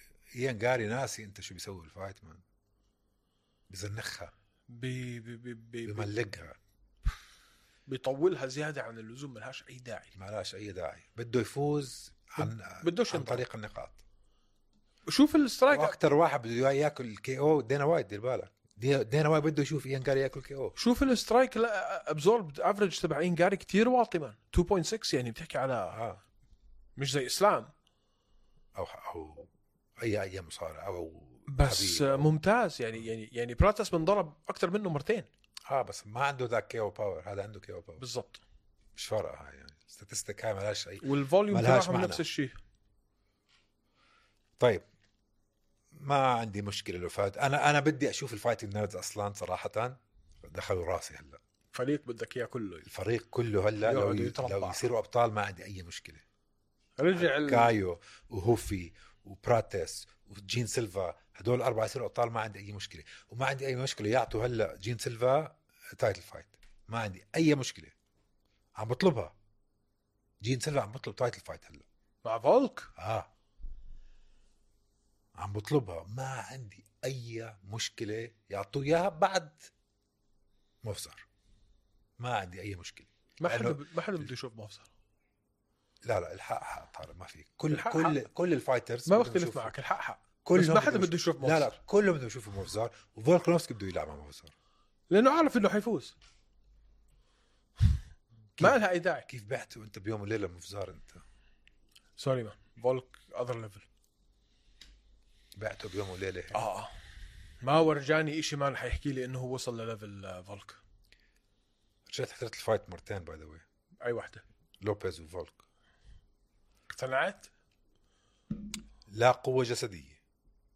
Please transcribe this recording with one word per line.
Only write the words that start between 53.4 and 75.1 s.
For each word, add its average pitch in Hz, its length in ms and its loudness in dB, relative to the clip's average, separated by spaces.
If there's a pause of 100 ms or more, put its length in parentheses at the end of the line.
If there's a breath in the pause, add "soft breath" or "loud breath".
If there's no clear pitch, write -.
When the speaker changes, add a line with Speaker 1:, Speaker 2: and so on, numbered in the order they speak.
Speaker 1:
هلأ 107 240 2
لو 107 80 2
Speaker 2:
يقعد 104 200 2
Speaker 1:
ي-، 120 60 0
Speaker 2:
يتربع. 120 300 -2
Speaker 1:
لو 98 140 -2
يصيروا 120 280 -2
أبطال 117 340 2
ما 107 100 0
عندي 92 220 -6
أي 95 180 -12
مشكلة. - 360 -16 (840)
Speaker 2:
رجع 170 360 4
ال- 147 140 0
Speaker 1:
كايو 117 500 4 (300 loud breath)
وهوفي 101 600 0 (320 soft breath)
وبراتس - 840 0 (200 soft breath)
وجين 101 400 -4
سيلفا، 95 500 -4 (180 soft breath)
هدول 117 220 0
الأربعة 120 280 0
يصيروا 117 220 -4
أبطال 117 240 0
ما 113 100 -4
عندي 107 180 -6
أي 101 140 -14
مشكلة. 95 320 -12 (240 loud breath)
وما 123 180 -2
عندي 135 200 -2
أي 131 100 -2
مشكلة 123 320 -4
يعطوا 117 380 2
هلأ 110 300 -2
جين 117 220 -6
سيلفا 131 580 0 (420)
تايتل 104 240 0
فايت. - 240 -18 (420)
ما 113 100 -4
عندي 101 260 -6 (100)
أي 160 200 4
مشكلة. 127 340 -6 (880)
عم 110 120 -6
بطلبها. 120 460 2 (1080)
جين 120 180 0
سيلفا 143 200 0
عم 107 120 -2
بطلب - 240 -10
تايتل 120 240 -2
فايت - 200 -14 (100)
هلأ. - 120 -20 (420)
Speaker 2:
مع 113 140 -2
فولك؟ 196 420 4 (180)
Speaker 1:
آه. 104 380 -6 (2000)